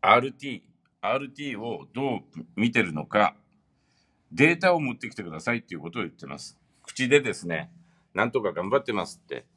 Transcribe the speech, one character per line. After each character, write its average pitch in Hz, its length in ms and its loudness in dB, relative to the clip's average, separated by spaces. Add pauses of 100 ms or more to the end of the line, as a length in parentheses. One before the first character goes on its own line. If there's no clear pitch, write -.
ア 107 160 8
ー 123 40 6
ル 131 100 -6
テ 139 160 -14
ィ 123 80 -8
ー、 85 60 -14 (400)
ア 107 140 0
ー 135 40 0
ル 139 100 -8
テ 143 140 -12
ィ 143 80 -6
ー 104 100 -8
を 101 320 -8
ど 131 240 -2
う - 40 -8 (340)
見 117 160 2
て 117 100 4
る 87 120 0
の 76 120 -6
か、 101 300 2 (960)
デ 147 240 4
ー 170 40 -12
タ 180 140 6
を 165 60 2
持 127 140 -4
っ 120 40 -10
て 113 120 -12
き - 60 -16
て 107 80 -10
く 85 80 -10
だ 78 80 -10
さ 117 140 -2
い 117 60 -2
っ - 20 -8
て - 140 -14
い - 20 -10
う - 40 -10
こ 85 100 -10
と 120 80 -6
を - 40 -2
言 85 80 -6
っ - 20 -20
て - 120 -18
ま 69 140 -12
す。 - 200 -18 (240)
口 131 260 -4
で 143 120 6
で 117 120 -4
す - 140 -8
ね、 80 240 -6 (420)
「な 101 120 2
ん 117 60 -4
と 127 100 0
か 95 120 0
頑 90 160 -4
張 135 100 4
っ 139 40 -2
て 117 100 -4
ま 92 120 -2
す」 - 180 -18
っ - 40 -20
て 65 180 -10 (120)